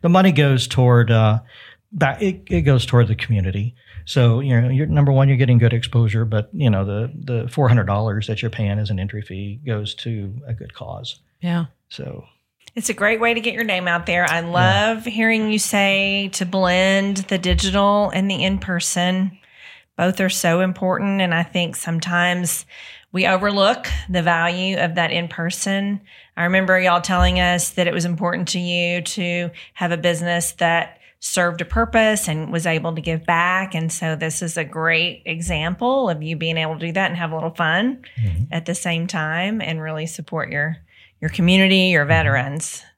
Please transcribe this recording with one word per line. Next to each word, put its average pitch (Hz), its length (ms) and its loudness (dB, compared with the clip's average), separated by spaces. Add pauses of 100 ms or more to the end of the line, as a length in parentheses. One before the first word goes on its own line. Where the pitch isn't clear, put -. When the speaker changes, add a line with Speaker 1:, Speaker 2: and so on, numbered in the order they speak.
Speaker 1:
the 170 80 2
money 185 220 6
goes 139 360 4
toward, 120 440 6
uh, 110 280 6 (520)
back, 143 300 0
it, 190 260 -2
it 175 140 2
goes 139 240 4
toward 120 220 4
the 104 80 0
community. 101 600 -2 (320)
So, 120 320 4
you 127 220 2
know, 123 80 2
you're, 135 160 0
number 147 260 4
one, 135 180 6
you're 135 80 4
getting 123 200 6
good 117 160 6
exposure, 113 520 0
but, 107 280 -2
you 139 160 2
know, 98 160 2
the, 107 300 -4
the 123 340 -6
four 135 180 0
hundred 113 180 4
dollars 104 420 -2
that 110 160 -4
you're 113 80 -4
paying 101 260 -2
as 104 140 -2
an 95 80 -2
entry 101 240 -6
fee 101 420 -10
goes 107 300 -6
to 104 360 -8 (140)
a 123 80 -8
good - 220 -14
cause. - 440 -14 (220)
Speaker 2:
Yeah. 170 240 -2 (240)
Speaker 1:
So. - 360 -12 (500)
Speaker 3:
It's 220 140 -6
a - 40 -2
great 220 280 0
way 233 120 2
to 226 60 -2
get 226 160 -4
your 226 80 -4
name 185 240 -2
out 170 180 0
there. 175 240 0
I 165 120 0
Speaker 1:
Yeah. 170 80 -6
Speaker 3:
love 196 560 2
hearing 220 440 0
you 214 80 0
say 196 760 0
to 190 120 -4
blend 190 720 2
the 190 220 -4
digital 202 720 2
and 190 160 0
the 175 140 -2
in-person. 185 880 -2 (680)
Both 180 220 0
are 190 100 2
so 175 320 0
important, 190 600 -2
and 175 120 0
I 170 100 0
think 170 320 -4
sometimes 175 880 -2 (460)
we 185 160 0
overlook 202 600 2 (220)
the 180 120 0
value 175 560 0
of 165 180 0
that 170 160 0
in 170 180 -2
person. 196 720 -4 (340)
I 170 80 -2
remember 185 360 4
y'all 180 200 4
telling 180 400 2
us 180 320 0
that 175 160 0
it 160 60 0
was 165 100 -2
important 175 460 -2
to 180 100 -4
you 175 420 -2
to 175 500 -4 (220)
have 175 200 -2
a 170 40 -4
business 170 560 -2
that 170 460 -2 (220)
served 175 400 -2
a 165 40 -6
purpose 220 640 0
and 156 240 -4
was 165 160 -2
able 165 260 -2
to 160 80 -6
give 160 240 -4
back. 180 480 0
And 165 180 -4
so 160 260 -4
this 160 240 -4
is 165 160 -6
a 160 80 -4
great 165 600 -2
example 175 840 -2
of 156 120 -4
you 160 140 -6
being 165 220 -2
able 160 200 -4
to 165 100 -8
do 170 40 -6
that 190 180 0
and 170 80 -4
have 165 140 -4
a 160 40 -6
little 160 200 -6
fun 190 480 0 (180)
Speaker 1:
Mm-hmm. 95 300 -2
Speaker 3:
at 165 140 -6
the 170 100 -4
same 170 320 -4
time 180 540 -4
and 160 200 -6
really 156 260 -8
support 151 440 -8
your, 147 260 -4 (440)
your 160 80 -2
community, 190 580 4
your 165 160 4
Speaker 1:
Mm-hmm. 143 60 -4
Speaker 3:
veterans. 143 760 0 (140)